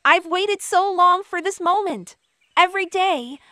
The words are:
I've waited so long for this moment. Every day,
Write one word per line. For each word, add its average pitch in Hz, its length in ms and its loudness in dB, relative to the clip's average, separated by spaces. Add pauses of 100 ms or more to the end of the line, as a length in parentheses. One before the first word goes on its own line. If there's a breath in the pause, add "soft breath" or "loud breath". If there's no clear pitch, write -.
I've 330 220 4
waited 381 360 -2
so 392 300 0
long 359 300 4
for 359 200 -8
this 381 180 -6
moment. 349 560 -4 (400)
Every 370 300 2
day, 320 520 -4 (140)